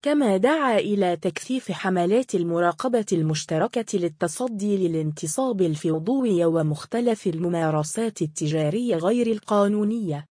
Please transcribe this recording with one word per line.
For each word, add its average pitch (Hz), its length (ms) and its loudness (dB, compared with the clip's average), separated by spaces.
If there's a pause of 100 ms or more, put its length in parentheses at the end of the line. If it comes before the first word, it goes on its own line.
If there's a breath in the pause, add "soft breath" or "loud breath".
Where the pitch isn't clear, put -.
كما 277 360 2
دعا 254 420 2
إلى 190 360 2
تكثيف 196 560 -4
حملات 185 640 0
المراقبة 175 760 0
المشتركة 160 880 0
للتصدي 190 880 -2
للانتصاب 165 760 -2
الفوضوي 170 840 0
ومختلف 165 800 0
الممارسات 165 960 -2
التجارية 156 760 -2
غير 226 320 2
القانونية. 208 960 0 (120)